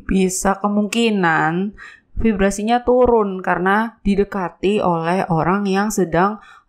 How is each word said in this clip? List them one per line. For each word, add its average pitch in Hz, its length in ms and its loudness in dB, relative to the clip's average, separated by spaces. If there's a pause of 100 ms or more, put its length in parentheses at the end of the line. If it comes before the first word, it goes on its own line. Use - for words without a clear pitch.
bisa 190 560 0
kemungkinan 202 1120 0 (480)
vibrasinya 214 640 0
turun 233 560 2
karena 190 640 0
didekati 196 720 -2
oleh 170 480 0
orang 170 400 0
yang 196 240 0
sedang 185 480 0 (320)